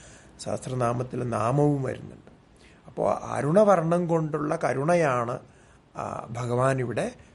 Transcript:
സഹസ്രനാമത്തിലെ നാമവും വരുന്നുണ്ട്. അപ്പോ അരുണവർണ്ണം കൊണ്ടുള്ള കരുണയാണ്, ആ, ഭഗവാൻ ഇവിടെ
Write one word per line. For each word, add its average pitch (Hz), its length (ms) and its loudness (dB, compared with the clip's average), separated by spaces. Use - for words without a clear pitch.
സഹസ്രനാമത്തിലെ 123 840 -4
നാമവും 131 580 2
വരുന്നുണ്ട്. - 480 -10
അപ്പോ 107 240 -2
അരുണവർണ്ണം 165 960 2
കൊണ്ടുള്ള 156 560 -2
കരുണയാണ്, 135 760 2
ആ, - 340 -8
ഭഗവാൻ 123 500 0
ഇവിടെ 127 360 -4